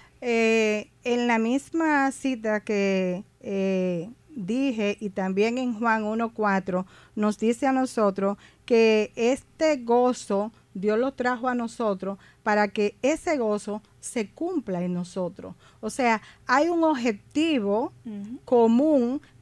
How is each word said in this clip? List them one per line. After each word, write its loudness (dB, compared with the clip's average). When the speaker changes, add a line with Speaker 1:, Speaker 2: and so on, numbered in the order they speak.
Speaker 1:
Eh, 2
en 0
la 2
misma 0
cita -2
que, 0
eh, -2
dije -2
y -6
también 0
en -2
Juan 0
uno -4
cuatro -2
nos 0
dice 0
a 2
nosotros 0
que 4
este 0
gozo 0
Dios 0
lo 0
trajo -2
a -2
nosotros -4
para 2
que -2
ese 0
gozo -4
se -8
cumpla -4
en -2
nosotros. -8
O -8
sea, 0
hay 2
un 0
objetivo -2
Speaker 2:
Ujú. -12
Speaker 1:
común 4